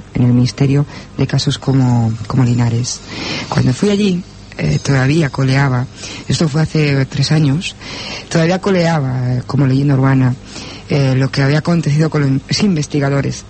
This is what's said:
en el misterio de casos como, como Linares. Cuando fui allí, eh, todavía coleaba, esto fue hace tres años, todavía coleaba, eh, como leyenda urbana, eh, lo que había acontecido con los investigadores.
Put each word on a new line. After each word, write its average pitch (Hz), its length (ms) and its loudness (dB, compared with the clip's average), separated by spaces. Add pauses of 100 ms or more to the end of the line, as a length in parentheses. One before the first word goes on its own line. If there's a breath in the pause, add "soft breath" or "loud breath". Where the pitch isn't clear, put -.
(140)
en 123 100 2
el 123 100 4
misterio 135 520 2 (320 loud breath)
de 139 100 0
casos 139 320 -2
como, 123 520 2 (140)
como 131 180 2
Linares. 120 580 0 (480 loud breath)
Cuando 127 240 2
fui 202 180 0
allí, 196 320 0 (340)
eh, 151 240 0
todavía 139 480 2
coleaba, 135 560 0 (420 loud breath)
esto 170 220 0
fue 151 120 0
hace 143 440 0
tres 143 280 -2
años, 151 420 0 (540 loud breath)
todavía 170 320 2
coleaba, 147 760 0
eh, 120 100 -4
como 139 220 0
leyenda 139 280 2
urbana, 131 380 2 (540 loud breath)
eh, 135 300 2
lo 131 140 0
que 139 100 0
había 139 160 2
acontecido 156 520 2
con 139 380 0
los - 160 -2
investigadores. 139 880 0